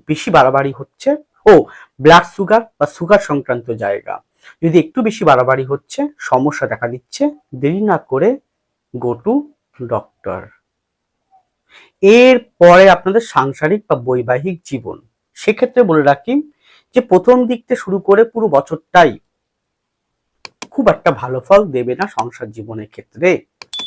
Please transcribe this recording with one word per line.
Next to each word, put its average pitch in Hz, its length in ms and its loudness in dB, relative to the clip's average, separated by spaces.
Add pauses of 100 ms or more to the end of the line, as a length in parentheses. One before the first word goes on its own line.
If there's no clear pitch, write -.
বেশি 151 240 -6
বাড়াবাড়ি 139 420 2
হচ্ছে, - 440 -6 (300)
ও 180 180 6 (360)
ব্লাড 165 240 4
সুগার 202 360 -2 (200)
বা 147 60 0
সুগার 175 320 0
সংক্রান্ত 131 520 -6
জায়গা 104 520 -8 (420)
যদি 165 140 2
একটু 247 240 -2
বেশি 214 220 -4
বাড়াবাড়ি 131 400 2
হচ্ছে, 139 440 -8 (100)
সমস্যা 135 480 -4
দেখা 117 220 -8
দিচ্ছে, 131 420 -8 (240)
দেরি 143 260 -4
না 202 180 -2
করে 190 400 -4 (580)
go 120 180 -6
to 220 260 -4 (460)
doctor। 98 540 -8 (1600)
এরপরে 196 920 6
আপনাদের 190 300 0
সাংসারিক 151 680 -4
বা 147 80 0
বৈবাহিক 127 680 -4
জীবন, 110 360 -12 (340)
সেক্ষেত্রে 247 480 -2
বলে 160 200 2
রাখি 143 400 0 (520)
যে 240 60 2
প্রথম 247 460 2
দিক 240 220 -8
থেকে 247 120 -4
শুরু 190 180 -6
করে 196 260 2
পুরো 226 240 -4
বছরটাই 151 680 -2 (1500)
খুব 233 180 -2
একটা - 220 0
ভালো 127 300 -6
ফল 196 300 2
দেবে 123 260 -4
না 196 100 -6
সংসার - 440 -10
জীবনের 107 380 -16
ক্ষেত্রে। - 560 -6 (420)